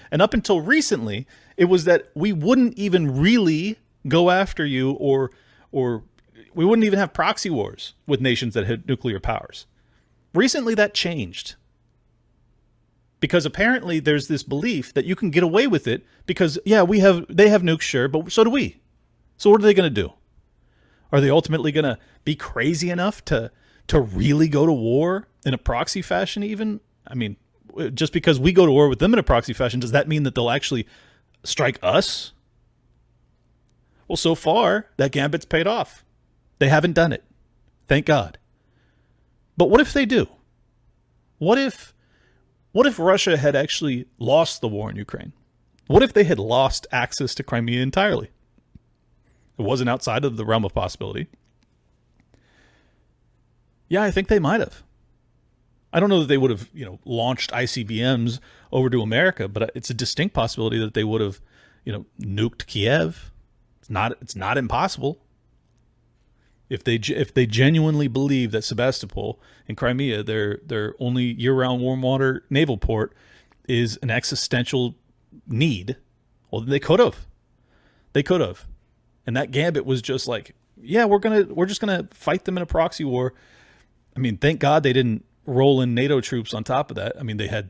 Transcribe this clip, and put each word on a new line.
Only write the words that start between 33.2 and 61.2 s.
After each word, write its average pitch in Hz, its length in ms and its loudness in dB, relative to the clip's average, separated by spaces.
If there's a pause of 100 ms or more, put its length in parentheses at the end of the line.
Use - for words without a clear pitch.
Well, 165 100 -6
so 165 180 0
far, 196 520 0 (100)
that 135 140 0
gambit's 147 340 -4
paid 165 220 0
off. 208 380 -6 (540)
They 135 100 2
haven't 156 240 4
done 165 200 2
it. - 100 -10 (640)
Thank 143 180 2
God. 120 320 0 (1200)
But 175 140 4
what 233 120 6
if - 120 -2
they 277 120 0
do? 214 220 0 (1080)
What 202 200 2
if, - 360 -6 (800)
what 254 160 4
if 240 120 0
Russia 180 380 2
had 139 180 0
actually 135 500 -2 (120)
lost 147 440 0
the 123 60 -4
war 104 220 -6
in 98 60 -12
Ukraine? - 380 -14 (540)
What 196 160 6
if - 100 0
they 208 100 6
had 156 160 2
lost 120 520 0
access 123 440 -4
to - 80 -8
Crimea 120 380 -2
entirely? 139 480 -2 (1300)
It 117 60 -6
wasn't 123 260 0
outside 127 340 -2
of 123 140 -4
the 110 80 -8
realm 110 180 0
of 95 100 -6
possibility. 101 540 -6 (2500)
Yeah, 190 140 0
I 202 80 0
think 190 160 -2
they 214 120 4
might 175 200 2
have. - 240 -8 (1080)
I 165 80 0
don't 202 100 2
know 190 100 4
that 147 80 0
they 139 100 4
would 131 140 2
have, 98 220 -8
you 135 120 -14
know, 92 200 -16
launched 120 480 -4
I 123 120 -2
C 120 180 -6
B 110 180 -6
Ms 120 380 0 (320)
over 131 180 0
to 120 120 2
America, 113 460 0
but 107 260 -4
it's 123 160 -10
a 123 60 -6
distinct 127 400 -4
possibility 113 440 -2
that 110 140 -6
they 110 100 -2
would 110 180 -2